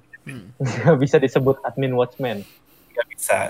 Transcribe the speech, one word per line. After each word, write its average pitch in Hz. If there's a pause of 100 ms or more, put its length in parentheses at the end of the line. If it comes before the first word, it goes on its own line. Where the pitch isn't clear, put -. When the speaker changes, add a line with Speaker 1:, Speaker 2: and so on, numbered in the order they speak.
(280)
Speaker 1:
Hmm. 120
Speaker 2:
Nggak 131
bisa 139
disebut 131
admin 131
Watchmen. 120 (480)
Speaker 3:
Nggak 120
bisa. - (140)